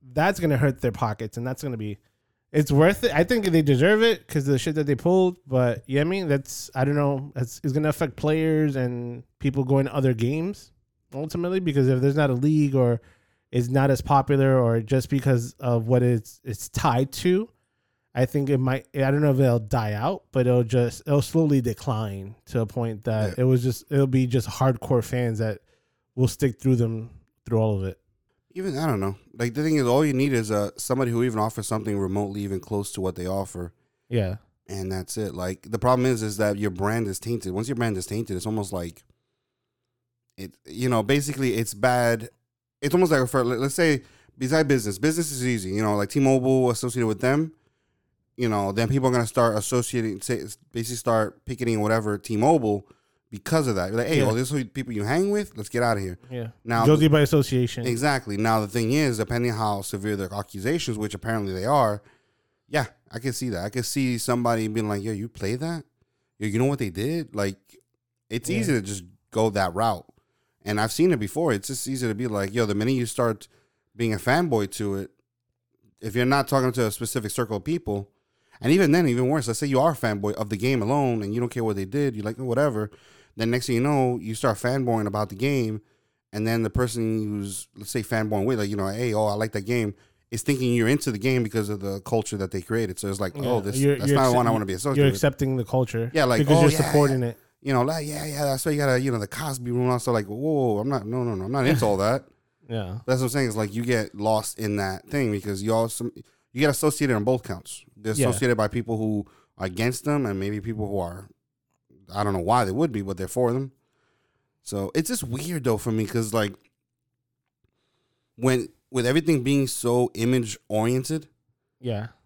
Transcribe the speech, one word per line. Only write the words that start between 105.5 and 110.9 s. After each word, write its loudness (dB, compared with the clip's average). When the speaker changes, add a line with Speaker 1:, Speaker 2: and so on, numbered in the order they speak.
Speaker 2:
you 0
also, -2
you -12
get 4
associated 0
on 0
both 2
counts. -12
They're -4
Speaker 1:
Yeah. 2
Speaker 2:
associated 2
by 2
people -4
who -2
are -4
against -2
them 0
and -2
maybe -4
people -6
who -4